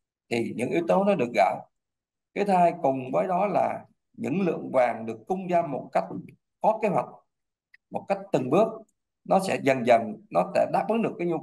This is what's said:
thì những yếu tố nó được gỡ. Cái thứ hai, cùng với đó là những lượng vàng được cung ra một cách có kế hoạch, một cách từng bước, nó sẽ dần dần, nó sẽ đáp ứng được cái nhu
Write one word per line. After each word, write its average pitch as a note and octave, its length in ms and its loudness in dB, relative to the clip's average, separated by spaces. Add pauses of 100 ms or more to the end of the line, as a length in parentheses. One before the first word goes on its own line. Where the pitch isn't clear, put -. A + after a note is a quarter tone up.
(300)
thì A#2 260 -2
những B2+ 140 -4
yếu E3+ 180 0
tố F#3 160 4
nó G3+ 120 2
được A#2+ 200 -2
gỡ. F#2+ 200 4 (800)
Cái G3 120 -2
thứ G3+ 80 2
hai, F3 280 6
cùng C3 300 -2
với F3+ 160 0
đó F#3 180 0
là A#2+ 400 0 (280)
những C#3 280 -4
lượng E3 320 -2
vàng A#2 320 0
được A2+ 120 -8 (100)
cung F#3 200 -4
ra F3 140 2
một C#3+ 300 -6
cách - 120 -2 (580)
có A3 200 0
kế A3 60 0
hoạch, C#3+ 220 -2 (840)
một - 160 -10
cách G3 120 -2 (120)
từng B2+ 180 -2
bước, G3 180 4 (580)
nó F#3 140 4
sẽ C3 240 -2
dần B2+ 220 2
dần, A2+ 440 2
nó F3+ 260 0
sẽ - 180 2
đáp F#3+ 140 2
ứng A3 140 0
được E3+ 180 -2
cái F3 80 -2
nhu D#3+ 160 -2